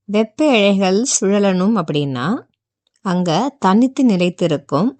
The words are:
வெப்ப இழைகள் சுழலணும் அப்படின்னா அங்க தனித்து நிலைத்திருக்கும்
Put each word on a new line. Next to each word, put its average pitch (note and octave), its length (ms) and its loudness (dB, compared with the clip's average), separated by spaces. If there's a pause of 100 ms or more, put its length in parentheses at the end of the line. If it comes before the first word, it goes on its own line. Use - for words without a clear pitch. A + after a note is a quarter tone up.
வெப்ப A3 440 0
இழைகள் G3 560 2
சுழலணும் G3+ 680 0
அப்படின்னா D3 520 -4 (760)
அங்க F3+ 280 -2 (260)
தனித்து B3 460 2
நிலைத்திருக்கும் F3 840 0 (120)